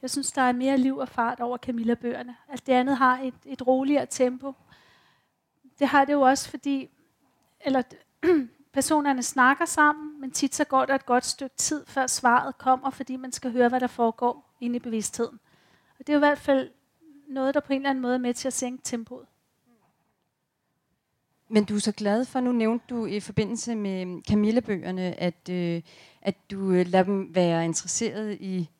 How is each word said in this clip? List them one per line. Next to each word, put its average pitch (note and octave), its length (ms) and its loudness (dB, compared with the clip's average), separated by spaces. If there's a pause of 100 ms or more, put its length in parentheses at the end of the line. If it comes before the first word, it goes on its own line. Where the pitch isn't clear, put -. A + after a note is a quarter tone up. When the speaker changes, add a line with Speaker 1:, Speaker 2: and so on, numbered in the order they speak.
Speaker 1:
Jeg B3+ 80 -8
synes, C#4 220 -4
der C4+ 100 0
er B3 100 4
mere C4 260 2
liv C4 200 2
og C4 100 -4
fart A#3 320 -2
over A#3+ 180 -4
Camilla-bøgerne. A#3+ 760 -4 (120)
Altså, C4+ 180 -12
det C4+ 60 4
andet B3+ 240 4
har B3+ 240 4
et, C4 140 -6 (120)
et C4 200 -8
roligere C4 400 2
tempo. B3+ 460 -2 (1300)
Det C#4+ 100 2
har C#4 160 4
det C#4 80 -2
jo C#4+ 80 2
også, C4+ 300 4
fordi, C#4 380 -6 (720)
eller, C4 220 0 (400)
<clears throat> D4+ 500 0
personerne C#4+ 500 0
snakker C4 420 4
sammen, D4+ 560 2
men C4+ 100 -10
tit - 240 -2
så D4+ 100 2
går C4 200 2
der C4 100 0
et C4 120 -4
godt B3 200 2
stykke - 300 -8
tid, - 300 -4
før C4+ 200 -2
svaret C4 520 2
kommer, C4 320 2
fordi C4 260 -10
man B3+ 160 -12
skal B3 200 -6
høre, A#3+ 160 4
hvad B3 120 2
der B3+ 60 -2
foregår A#3+ 760 -2
inde A#3+ 160 -4
i - 20 -2
bevidstheden. A3+ 640 -4 (580)
Og - 80 -18
det - 20 -14
er D4 60 2
jo D4 40 6
i D4 100 6
hvert C#4+ 100 2
fald C4+ 320 2 (580)
noget, C4+ 260 -2
der D4 60 2
på C#4 120 -4
en C#4 80 0
eller C#4 100 0
anden C4 120 -2
måde B3 120 0
er B3+ 40 0
med B3 160 -2
til - 140 -6
at B3 60 -6
sænke B3 300 -6
tempoet. A#3+ 420 -10 (2250)
Speaker 2:
Men G#3+ 160 4
du G#3 100 -6
er G#3 40 0
så G#3 140 -2
glad G#3 320 0
for, B3+ 160 -6
nu B3 120 0
nævnte A#3 380 0
du A#3 160 -4
i G3+ 140 -4
forbindelse G#3+ 540 -4
med F#3 480 -6
Camilla-bøgerne, G#3 1000 0
at, - 300 -6
øh, F3 320 -2 (400)
at G3 120 -4 (160)
du, G3 220 -4
øh, F3+ 140 4
lader F#3 180 4
dem F#3+ 300 -4
være E3+ 300 2
interesseret G#3 760 -4
i F#3 400 -6